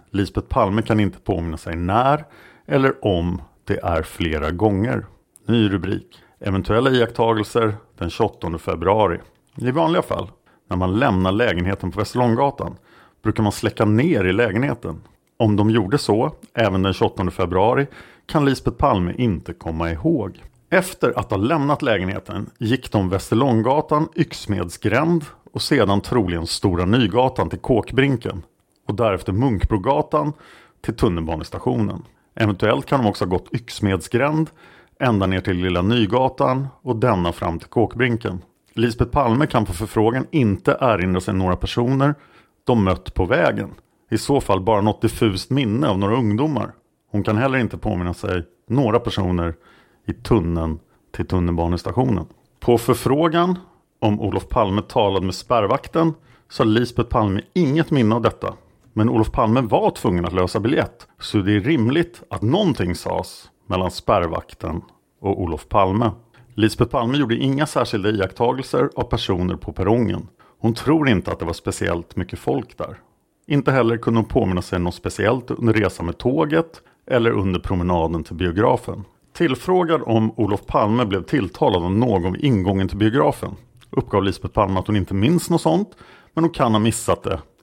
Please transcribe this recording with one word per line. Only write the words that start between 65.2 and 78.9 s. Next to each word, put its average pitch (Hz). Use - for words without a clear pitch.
och 98
Olof 82
Palme. 104
Lisbeth 110
Palme 127
gjorde 117
inga 135
särskilda 107
iakttagelser 127
av 123
personer 90
på 85
perrongen. 95
Hon 117
tror 147
inte 87
att 82
det 85
var 82
speciellt 90
mycket -
folk -
där. -
Inte 139
heller 117
kunde 117
hon 107
påminna 92
sig 90
något 87
speciellt 113
under 110
resan 95
med 87
tåget 156
eller 117
under 95
promenaden 87
till 87
biografen. 98